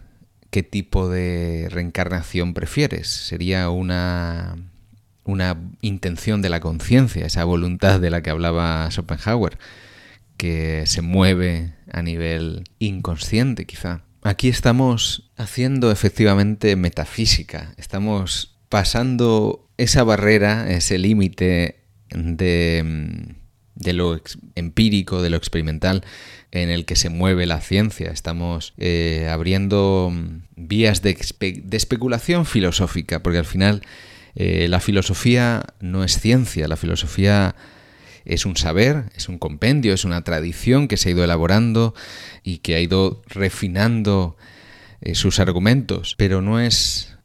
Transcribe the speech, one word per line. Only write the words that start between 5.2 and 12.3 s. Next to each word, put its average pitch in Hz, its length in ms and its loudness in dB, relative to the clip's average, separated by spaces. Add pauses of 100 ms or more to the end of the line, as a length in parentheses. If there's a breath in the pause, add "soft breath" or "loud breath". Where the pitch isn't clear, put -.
una 90 320 -2 (240)
intención 98 640 -2
de 92 80 0
la 85 100 -2
conciencia, 85 680 2
esa 85 180 0
voluntad 87 560 2
de 87 100 0
la 82 120 -2
que 78 80 -4
hablaba 82 600 0
Schopenhauer, 95 680 -2 (800 loud breath)
que 80 500 -2
se - 160 -2
mueve 90 720 2 (160)
a 85 120 -6
nivel 82 640 -4 (140)